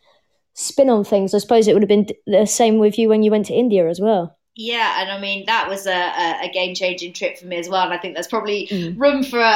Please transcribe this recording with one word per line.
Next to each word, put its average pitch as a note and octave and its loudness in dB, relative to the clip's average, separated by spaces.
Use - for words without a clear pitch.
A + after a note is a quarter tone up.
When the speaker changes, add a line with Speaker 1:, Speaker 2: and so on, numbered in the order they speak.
Speaker 1:
spin - 0
on G#3+ 2
things. G3 0
I G#3 4
suppose A3+ 4
it G#3 4
would G#3 4
have G3 0
been G#3 4
d-, - -12
the G#3 4
same A3 2
with G#3 2
you A3+ 2
when G#3+ 4
you G#3 4
went G#3+ 0
to F3 -6
India G3+ 2
as F3 -4
well. G3 0
Speaker 2:
Yeah, A3+ -2
and G3 -6
I G3 -10
mean, G3 -8
that A3 0
was G3 -6
a, F#3 0
a, F3 -2
a F#3 -8
game-changing F3+ -4
trip - -6
for F3+ -20
me F3+ -8
as E3+ -8
well, F#3 0
and F3 -6
I - -6
think E3+ -10
there's F3 -8
probably G#3 -4
Speaker 1:
Mm. F3+ -6
Speaker 2:
room C#4 2
for A#3+ -4
a, A3+ 4